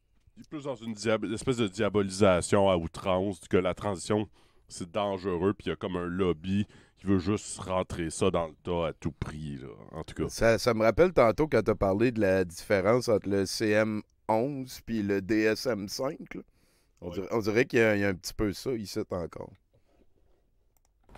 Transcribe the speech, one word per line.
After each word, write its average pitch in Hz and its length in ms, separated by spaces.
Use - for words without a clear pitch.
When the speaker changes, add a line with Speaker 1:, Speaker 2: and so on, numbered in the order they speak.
Speaker 1:
Il 214 60
est - 60
plus 151 160
dans 135 120
une 113 180
diab-, 107 400
espèce 123 220
de 117 100
diabolisation 98 1040
à 92 60
outrance, 92 640
que - 160
la 90 180
transition, 104 540
c'est 90 220
dangereux, 98 600
puis - 140
il 90 40
y - 20
a 80 40
comme 92 200
un 87 100
lobby 90 600
qui 92 120
veut 98 100
juste 101 400
rentrer 87 520
ça 95 200
dans 85 160
le 76 160
tas 85 240
à 73 60
tout - 180
prix, 76 460
là, 65 100
en 80 140
tout - 100
cas. - 140
Speaker 2:
Ça, 113 300
ça 120 160
me 110 100
rappelle 156 280
tantôt 135 360
quand 113 140
t'as 104 120
parlé 101 380
de 110 80
la 95 240
différence 101 640
entre 98 200
le 98 180
C 110 240
M 107 300
onze 127 580
puis 113 160
le 98 180
D 107 200
S 110 260
M 101 220
cinq, 131 460
là. - 80
On 87 60
Speaker 1:
Ouais. 85 60
Speaker 2:
dirait, 92 160
on 117 80
dirait 107 260
qu'il - 140
y 113 40
a, 110 140
il 101 60
y - 20
a 101 40
un 95 60
petit - 200
peu 104 180
ça 131 200
ici 110 260
encore. 87 400